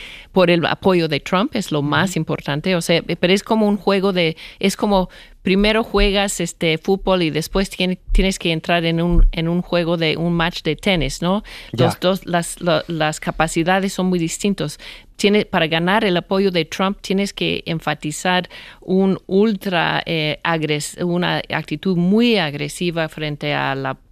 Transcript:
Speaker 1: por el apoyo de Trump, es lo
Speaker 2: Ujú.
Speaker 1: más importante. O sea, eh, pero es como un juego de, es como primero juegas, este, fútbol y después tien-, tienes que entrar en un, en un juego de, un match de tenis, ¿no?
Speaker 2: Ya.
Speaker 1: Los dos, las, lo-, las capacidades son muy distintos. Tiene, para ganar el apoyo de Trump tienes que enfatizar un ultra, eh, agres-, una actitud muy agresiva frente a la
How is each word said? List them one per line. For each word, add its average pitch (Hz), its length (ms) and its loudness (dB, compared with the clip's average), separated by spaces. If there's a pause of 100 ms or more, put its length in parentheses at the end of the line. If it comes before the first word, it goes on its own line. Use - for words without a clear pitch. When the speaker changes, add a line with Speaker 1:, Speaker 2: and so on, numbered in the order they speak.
(320)
Speaker 1:
por 180 180 4
el 170 140 4
apoyo 175 440 2
de 143 120 -2
Trump, 196 340 -2
es 208 180 -4
lo 151 80 0
Speaker 2:
Ujú. 143 80 -2
Speaker 1:
más 151 280 0
importante. 156 580 -2
O 170 60 0
sea, 165 260 0
eh, 165 100 -4
pero 175 180 2
es 202 80 2
como 220 260 2
un 208 80 2
juego 196 380 2
de, 165 220 0 (220)
es 196 180 0
como 196 340 2 (320)
primero 208 420 2
juegas, 202 560 0
este, 165 380 -2
fútbol 190 440 0
y 160 80 2
después 180 400 -2
tien-, 185 280 -2 (140)
tienes 190 260 4
que 175 120 -2
entrar 165 360 0
en 165 160 0
un, 170 300 6
en 165 160 -2
un 175 120 0
juego 175 380 0
de, 160 180 0
un 170 160 0
match 170 300 -2
de 156 120 -2
tenis, 151 460 -2
¿no? 190 240 0 (300)
Speaker 2:
Ya. 151 120 2
Speaker 1:
Los - 140 -4
dos, 185 260 0
las, 170 360 -4
lo-, 170 260 2
las 156 320 -2
capacidades 180 720 0
son 185 140 -2
muy 180 120 0
distintos. 165 600 -4 (360)
Tiene, 208 280 4
para 165 220 0
ganar 175 400 0
el 180 100 2
apoyo 190 340 0
de 170 140 0
Trump 196 380 -2
tienes 196 320 -2
que 170 320 -4
enfatizar 165 840 -4 (320)
un 190 460 2
ultra, 185 800 0
eh, 151 360 -2
agres-, 151 600 -2
una 170 460 0
actitud 160 480 -4
muy 214 400 4
agresiva 160 720 -4
frente 147 420 -6
a 139 220 -2
la 135 240 -6 (140)